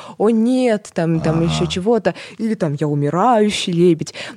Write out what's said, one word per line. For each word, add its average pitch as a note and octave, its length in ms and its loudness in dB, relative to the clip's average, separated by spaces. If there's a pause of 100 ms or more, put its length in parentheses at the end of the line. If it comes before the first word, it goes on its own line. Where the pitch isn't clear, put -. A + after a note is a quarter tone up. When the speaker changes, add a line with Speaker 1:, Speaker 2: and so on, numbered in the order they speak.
(180)
Speaker 1:
«О, G3+ 120 2
нет», A#3+ 640 0
там, E3 280 0
там D#3+ 160 0
Speaker 2:
Ага. E3 80 0
Speaker 1:
ещё D#3+ 220 0
чего-то. F#3 460 0 (240)
Или A3 160 -2
там, D#3+ 240 -2
«Я D3+ 120 -2
умирающий F#3 840 0
лебедь». E3+ 420 2 (220)